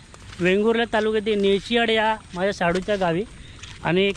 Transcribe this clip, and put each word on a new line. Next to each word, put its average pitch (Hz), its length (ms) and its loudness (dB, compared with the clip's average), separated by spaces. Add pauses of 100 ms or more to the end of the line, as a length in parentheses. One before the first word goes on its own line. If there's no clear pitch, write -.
(400)
वेंगुर्ला 208 520 2
तालुक्यातील 214 500 0
नेशियाड 220 480 2
या 220 260 2 (180)
माझ्या 190 180 0
साडूच्या 185 440 0
गावी 180 280 0 (600)
आणि 190 320 2